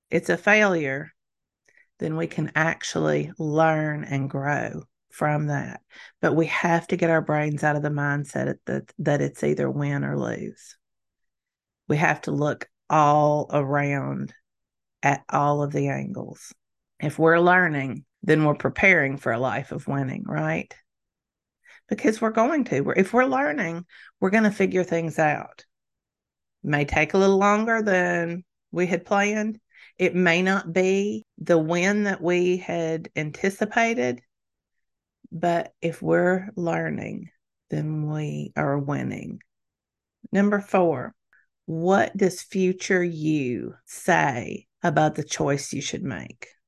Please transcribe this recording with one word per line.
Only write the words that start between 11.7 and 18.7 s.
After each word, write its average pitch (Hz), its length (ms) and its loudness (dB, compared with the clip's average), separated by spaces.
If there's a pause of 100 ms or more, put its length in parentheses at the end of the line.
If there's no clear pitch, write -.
We 151 80 2
have 156 260 2
to - 80 -6
look 147 380 -2 (200)
all 147 640 4
around 139 800 -2 (680)
at 143 260 0
all 147 340 2
of 147 100 -4
the 143 160 0
angles. 135 640 -8 (480)
If 147 180 -6
we're 160 220 4
learning, 156 640 2 (180)
then 156 220 4
we're 147 100 4
preparing 143 600 2